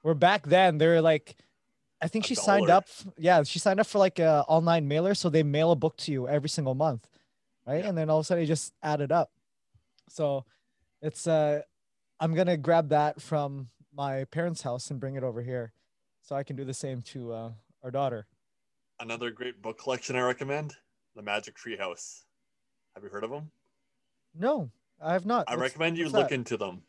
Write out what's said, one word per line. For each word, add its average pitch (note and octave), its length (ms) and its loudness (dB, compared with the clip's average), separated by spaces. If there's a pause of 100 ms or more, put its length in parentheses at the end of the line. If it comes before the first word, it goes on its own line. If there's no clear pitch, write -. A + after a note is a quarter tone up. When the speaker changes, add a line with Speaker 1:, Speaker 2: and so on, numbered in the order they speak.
Speaker 1:
Where D#3+ 140 2
back F3 320 4
then, F3 320 6
they're E3 240 6
like, D#3+ 340 2 (640)
I D#3+ 80 -4
think A3 160 -4
Speaker 2:
A - 40 -4
Speaker 1:
she C4 60 -2
signed G3 320 2
Speaker 2:
dollar. F3 120 8
Speaker 1:
up G3 100 0
f-, - 180 -20 (120)
yeah, E3 260 6
she - 160 -6
signed G3 180 2
up G#3+ 80 4
for, - 140 -2
like, F#3+ 180 4
a D#3 300 4
online E3 400 2
mailer, E3+ 260 2
so F#3 140 -2
they D#3+ 160 4
mail D3 260 2
a E3+ 60 6
book D#3+ 220 -2
to - 120 -8
you C3 160 -4
every C#3+ 220 0
single C3+ 260 -2
month, C3+ 320 -2 (600)
right? D3+ 180 -2
Speaker 2:
Yeah. G3+ 60 -4
Speaker 1:
And F3 80 -2
then D#3 120 -2
all D#3 80 4
of D#3 40 0
a D3+ 40 -6
sudden E3+ 160 0
it D#3+ 40 0
just D#3 260 -2 (100)
added D3 300 -2
up. E3 180 2 (800)
So C#3 360 -4 (580)
it's, - 260 -8
uh, D3+ 340 2 (560)
I'm E3 160 0
gonna F3 220 2
grab D#3 340 2
that D3 300 2
from C#3 480 -6 (240)
my C#3 340 -6
parents' E3+ 360 -6
house B2 280 -6
and C#3 100 -8
bring C3+ 160 -8
it C3 80 -6
over A#2+ 180 -4
here A#2+ 300 -8 (500)
so - 140 -10
I C#3 80 -4
can C#3+ 120 -10
do C#3 80 -8
the C3 100 -8
same C3 280 -8
to, A#2+ 300 -12
uh, A2+ 200 -10 (320)
our B2+ 80 -10
daughter. B2+ 340 -4 (760)
Speaker 2:
Another A#2 300 -8
great A#2+ 320 -12
book A2+ 160 -10
collection B2+ 380 -6
I B2+ 60 0
recommend: C#3 520 -4 (400)
The A2 80 -18
Magic G#2 320 -6
Tree A2 220 -12
House. - 480 -12 (720)
Have G2 100 -20
you G2 60 -14
heard G2+ 140 -8
of A2+ 80 -8
'em? D3+ 180 -12 (840)
Speaker 1:
No, F#3+ 360 -2 (300)
I D#3 120 -4
have F3+ 140 -2
not. A3+ 220 0
Speaker 2:
I A#2 60 -4
Speaker 1:
What's, B2 60 -4 (120)
Speaker 2:
recommend E3 260 -2
you E3+ 80 -2
Speaker 1:
what's C#3+ 80 -6
Speaker 2:
look F3 160 4
Speaker 1:
that? D3 40 -4
Speaker 2:
into A#2+ 220 -4
them. F#2 320 -8